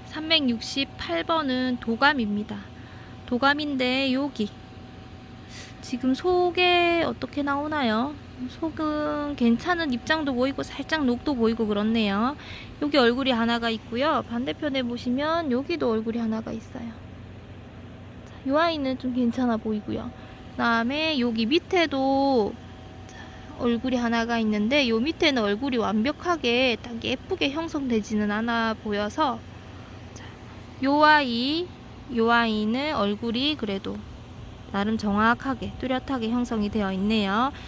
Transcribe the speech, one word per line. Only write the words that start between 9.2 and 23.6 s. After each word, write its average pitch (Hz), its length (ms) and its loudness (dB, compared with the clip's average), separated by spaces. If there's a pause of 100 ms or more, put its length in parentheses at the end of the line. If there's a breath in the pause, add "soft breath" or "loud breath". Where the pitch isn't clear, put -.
괜찮은 277 560 2
입장도 285 420 0
보이고 269 300 0
살짝 285 420 -2
녹도 247 300 2
보이고 226 320 2
그렇네요. 214 720 2 (440 loud breath)
여기 294 160 2
얼굴이 247 340 6
하나가 233 380 2
있고요. 240 600 0
반대편에 269 540 -2
보시면 269 680 0
여기도 269 400 0
얼굴이 220 260 0
하나가 220 340 -2
있어요. 233 380 -10 (1400)
자, - 100 -16 (100)
이 269 60 0
아이는 294 460 2
좀 254 160 -4
괜찮아 240 440 2
보이고요. 220 520 -4 (420 loud breath)
그다음에 247 680 2
여기 233 260 2
밑에도 269 1080 4 (1040 loud breath)
얼굴이 247 400 0